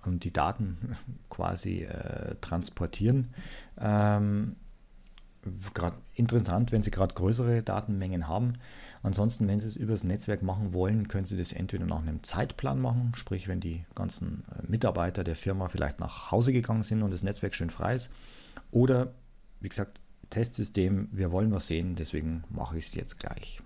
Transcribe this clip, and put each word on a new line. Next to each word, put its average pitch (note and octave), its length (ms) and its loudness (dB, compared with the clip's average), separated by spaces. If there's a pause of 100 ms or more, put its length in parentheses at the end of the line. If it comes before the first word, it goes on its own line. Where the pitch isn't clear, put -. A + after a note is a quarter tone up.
und F2+ 180 0
die F2 80 -2
Daten F2+ 640 0 (120)
<laughs> - 220 -12
quasi, F2+ 540 -2
äh, - 560 -6
transportieren. G#2+ 920 0 (440)
Ähm, G#2 800 4 (1160)
grad - 260 -2 (140)
interessant, A#2 580 4
wenn A2+ 100 4
Sie G#2 100 2
grad F#2+ 240 2
größere A#2 480 4
Datenmengen F#2 640 -2
haben. A#2+ 240 2 (500)
Ansonsten, G2+ 460 4
wenn G#2 100 4
Sie A2 80 -4
es G#2+ 80 -6
übers G#2+ 300 0
Netzwerk G2+ 360 0
machen F#2+ 300 0
wollen, F#2+ 380 2
können G2 160 -2
Sie G2 100 -4
das F2 160 0
entweder F#2 340 -2
nach D#2+ 160 0
einem D#2 220 -4
Zeitplan - 560 -2
machen, B2 340 2
sprich, F#2+ 360 -6
wenn F2+ 100 -2
die E2+ 240 -4 (100)
ganzen, - 520 -4 (120)
äh, - 140 -8
Mitarbeiter F#2 540 2
der E2 100 -2
Firma F#2+ 320 -2
vielleicht - 320 -2
nach - 320 -6
Hause A#2+ 220 6
gegangen A2+ 300 2
sind G#2+ 200 2
und G2+ 80 2
das F2+ 120 -2
Netzwerk G2 320 -2
schön E2+ 140 -2
frei F#2 260 -2
ist, B2+ 140 -6 (640)
oder, B2+ 420 6 (460)
wie F#2+ 100 -6
gesagt, - 300 -6 (300)
Testsystem, G#2 840 2
wir F#2+ 200 0
wollen G2+ 200 4
was F#2+ 160 0
sehen, E2+ 280 0
deswegen D#2+ 540 -2
mache D2 280 -4
ich's - 160 -6
jetzt - 260 -8
gleich. - 460 -8